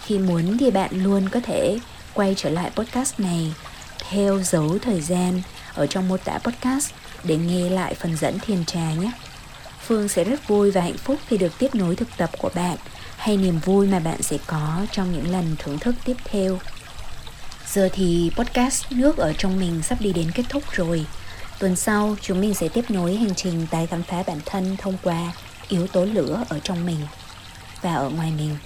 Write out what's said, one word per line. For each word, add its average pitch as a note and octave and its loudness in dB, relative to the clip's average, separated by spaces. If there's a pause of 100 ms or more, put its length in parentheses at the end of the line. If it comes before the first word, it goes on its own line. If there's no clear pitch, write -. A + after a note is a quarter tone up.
Khi G#3 2
muốn F3+ 2
thì B3+ 6
bạn F#3+ 2
luôn G3 4
có A#3+ 0
thể G#3 2 (340)
quay G3 2
trở - 0
lại E3 0
podcast B3 -2
này E3+ 0 (560)
theo G3 2
dấu E3 2
thời G3 0
gian F3+ 2 (320)
ở - 0
trong F#3 0
mô F#3 2
tả - -4
podcast B3+ -2 (320)
để D#3+ 2
nghe F3 2
lại F#3 0
phần E3 -4
dẫn D3+ 0
thiền F#3 0
trà D#3+ -2
nhé. F3+ 0 (760)
Phương G#3+ 2
sẽ F#3+ 2
rất B3+ 0
vui G#3 6
và F#3+ 4
hạnh F3 -2
phúc C#4+ -2
khi A3+ 2
được F3+ 0
tiếp C4+ 2
nối F#3 2
thực A#3 -4 (100)
tập E3+ 0
của G3 -2
bạn F3 -2 (400)
hay G#3 2
niềm F3+ 4
vui G3 6
mà F#3+ 4
bạn D#3+ -2
sẽ - 0 (100)
có D#3 0
trong F#3 0
những E3+ 0
lần E3+ 0
thưởng D3 -4
thức A#3+ 2 (100)
tiếp B3 0
theo. F#3+ 0 (1120)
Giờ F#3+ 6
thì E3+ 4
podcast B3 0
Nước C4+ 4
ở D#3+ 2
trong F#3+ 2
mình E3+ 0
sắp B3 0
đi G3+ 2
đến E3 2
kết B3 0
thúc C#4+ -2
rồi. E3 0 (540)
Tuần F3+ 2
sau, G#3 2
chúng F#3 0
mình G#3 2
sẽ E3+ 0
tiếp A#3 0
nối F3+ 2
hành G#3+ 2
trình E3 -2
tái E3 0
khám F3 -2
phá F3+ -4
bản D#3 -4
thân F#3+ -2
thông F#3+ -4
qua F3 0 (340)
yếu F3+ 0
tố F#3 2
lửa G3+ 0
ở D3+ -4
trong F3 -2
mình E3+ 0 (840)
và E3+ 0
ở C3+ 0
ngoài D#3+ -2
mình. D3+ -2